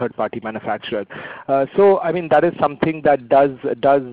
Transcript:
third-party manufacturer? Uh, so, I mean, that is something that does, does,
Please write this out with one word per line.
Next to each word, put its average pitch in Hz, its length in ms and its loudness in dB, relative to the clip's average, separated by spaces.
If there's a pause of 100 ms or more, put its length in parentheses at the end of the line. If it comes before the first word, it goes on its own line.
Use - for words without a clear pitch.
third-party 113 420 -6
manufacturer? 110 640 -8 (420)
Uh, 135 180 0 (100)
so, 196 240 4
I 170 100 -4
mean, 170 200 -6
that 151 140 4
is 170 140 0
something 151 440 -2
that 135 260 0
does, 139 220 4 (300)
does, 139 220 2 (100)